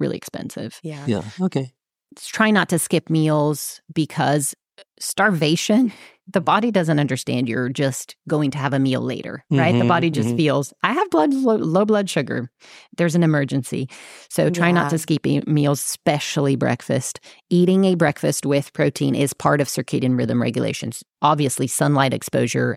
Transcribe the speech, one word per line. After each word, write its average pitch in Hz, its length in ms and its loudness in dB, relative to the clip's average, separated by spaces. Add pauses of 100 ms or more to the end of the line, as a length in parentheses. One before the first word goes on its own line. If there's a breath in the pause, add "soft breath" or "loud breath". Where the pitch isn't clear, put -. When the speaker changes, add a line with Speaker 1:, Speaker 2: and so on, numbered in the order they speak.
Speaker 1:
really 139 160 -4
expensive. - 680 -12
Speaker 2:
Yeah. 147 240 -12
Speaker 3:
Yeah, 101 160 0 (200)
okay. 139 300 -2 (520)
Speaker 1:
Try 220 260 0
not 196 200 2
to 170 80 2
skip - 320 -2
meals 151 720 0 (100)
because 147 640 -2 (460)
starvation, 190 920 2 (380 loud breath)
the 190 100 0
body 202 300 2
doesn't 165 280 2
understand 127 500 -2
you're 123 220 -2
just 135 460 -4 (120)
going 151 220 0
to 147 80 -6
have 139 160 -2
a 139 40 2
meal 131 220 2
later, - 500 -8
right? 127 220 4
The 120 80 4
Speaker 3:
Mm-hmm, 120 80 4
Speaker 1:
body 170 220 2
just 131 180 0
Speaker 3:
mm-hmm. 120 80 0
Speaker 1:
feels, 143 460 0
"I 196 100 2
have 370 180 0
blood, 311 220 2
low, 262 240 2
low 175 280 2
blood 208 260 0
sugar. 123 400 -4 (460 loud breath)
There's 170 180 2
an 175 80 4
emergency." 139 680 0 (400 loud breath)
So 156 220 0
try 170 220 2
not 175 140 2
Speaker 2:
Yeah. - 40 -2
Speaker 1:
to 160 80 0
skip - 280 -2
e-, 143 200 0
meals, 143 340 2
especially 143 760 -2
breakfast. 123 640 -2 (280 loud breath)
Eating 185 360 4
a 185 100 2
breakfast 151 500 0
with 143 280 0
protein 143 420 -2
is 135 180 0
part 147 280 0
of 139 80 -2
circadian 127 500 -2
rhythm 120 240 0
regulations. 120 600 -4 (200)
Obviously, 147 460 2
sunlight 139 440 2
exposure 123 640 -2